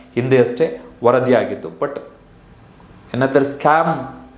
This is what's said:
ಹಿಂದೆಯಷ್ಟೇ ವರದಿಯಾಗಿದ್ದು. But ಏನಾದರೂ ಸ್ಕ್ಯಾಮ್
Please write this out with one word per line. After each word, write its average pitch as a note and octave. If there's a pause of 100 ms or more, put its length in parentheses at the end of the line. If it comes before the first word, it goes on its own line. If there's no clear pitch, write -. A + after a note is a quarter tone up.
(160)
ಹಿಂದೆಯಷ್ಟೇ C3 (220)
ವರದಿಯಾಗಿದ್ದು. A#2
But - (1120)
ಏನಾದರೂ C3
ಸ್ಕ್ಯಾಮ್ D#3 (300)